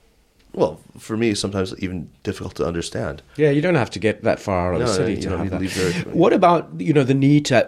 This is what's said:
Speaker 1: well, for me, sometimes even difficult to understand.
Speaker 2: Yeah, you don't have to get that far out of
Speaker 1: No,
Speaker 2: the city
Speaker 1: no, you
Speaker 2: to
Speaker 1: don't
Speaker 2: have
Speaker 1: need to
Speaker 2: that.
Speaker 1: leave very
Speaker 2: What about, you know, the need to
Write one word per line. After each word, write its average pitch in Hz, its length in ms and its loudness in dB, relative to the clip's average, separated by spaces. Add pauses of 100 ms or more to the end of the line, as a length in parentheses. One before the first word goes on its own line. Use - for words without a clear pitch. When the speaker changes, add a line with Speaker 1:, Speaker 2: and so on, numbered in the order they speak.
(540)
Speaker 1:
well, 85 260 0 (180)
for - 180 -8
me, 113 180 2
sometimes 98 440 -4
even 92 320 -6 (140)
difficult - 320 -8
to 69 100 -2
understand. 85 560 -6 (140)
Speaker 2:
Yeah, 147 140 2
you 143 120 2
don't 180 140 2
have 113 140 0
to - 80 -10
get 104 260 -2
that 107 140 2
far 90 300 -2
out 90 60 0
of 80 60 0
Speaker 1:
No, - 60 0
Speaker 2:
the 113 60 0
city 98 200 0
Speaker 1:
no, - 40 -2
you - 60 -6
Speaker 2:
to 95 80 -4
Speaker 1:
don't 92 80 -2 (120)
Speaker 2:
have 90 100 -4
Speaker 1:
need 95 100 -6
to 90 80 -6
Speaker 2:
that. 92 60 0 (100)
Speaker 1:
leave 175 100 -4
very - 120 -10
Speaker 2:
What 180 160 4
about, 175 360 4 (100)
you 170 140 0
know, 143 120 4
the 131 100 2
need 143 320 4
to 120 220 4